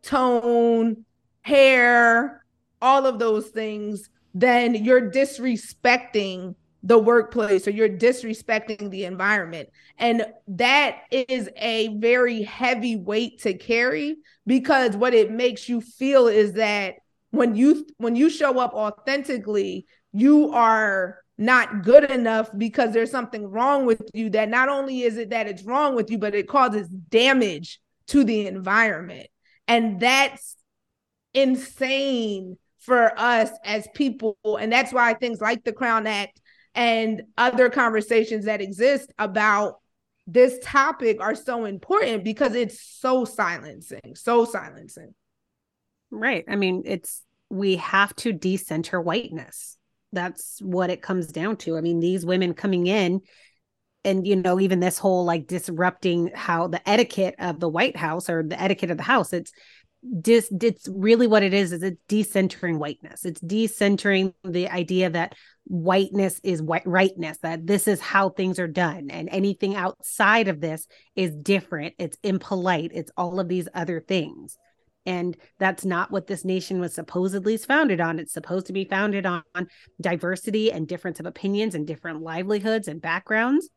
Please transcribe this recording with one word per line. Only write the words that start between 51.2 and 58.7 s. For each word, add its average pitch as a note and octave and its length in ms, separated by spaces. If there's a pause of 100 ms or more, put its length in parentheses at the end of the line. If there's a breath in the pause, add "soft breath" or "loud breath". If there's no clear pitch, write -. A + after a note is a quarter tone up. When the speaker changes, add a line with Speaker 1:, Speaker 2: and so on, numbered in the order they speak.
Speaker 2:
down G3 300
to. E3 200
I D#3 40
mean, E3+ 180
these F3 260
women F3+ 280
coming F3+ 340
in F#3+ 340 (840 soft breath)
and, F#3+ 220
you G3+ 100
know, F#3 240
even F#3 200
this F3+ 180
whole, F#3 280
like, E3+ 220
disrupting F3 880
how E3+ 340
the E3+ 200
etiquette G3+ 520
of F3 200
the E3+ 100
White E3 280
House E3 320
or E3 140
the D#3+ 180
etiquette F#3+ 300